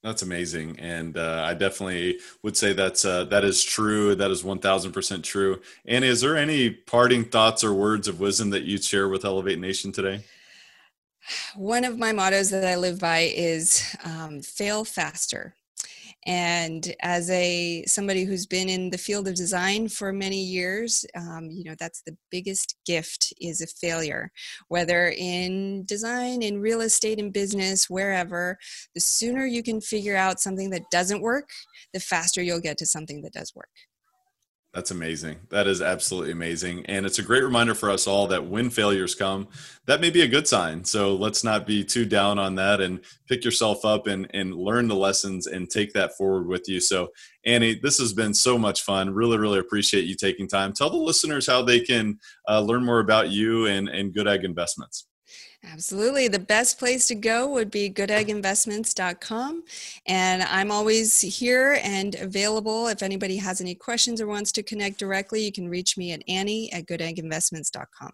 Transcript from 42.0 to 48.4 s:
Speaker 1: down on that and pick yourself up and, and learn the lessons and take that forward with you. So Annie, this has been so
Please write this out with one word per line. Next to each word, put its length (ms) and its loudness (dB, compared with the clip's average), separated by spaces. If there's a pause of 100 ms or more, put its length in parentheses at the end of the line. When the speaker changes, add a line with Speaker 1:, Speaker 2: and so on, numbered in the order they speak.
Speaker 1:
down 360 2
on 160 -2
that 240 4
and 180 -2 (300)
pick 160 -2
yourself 400 2
up 240 2
and, 260 -4
and 180 -4
learn 360 0
the 80 2
lessons 500 0
and 240 -8
take 220 -2
that 240 0
forward 320 0
with 200 -4
you. 120 -2
So 300 0 (360)
Annie, 340 4
this 180 2
has 140 0
been 220 0
so 240 4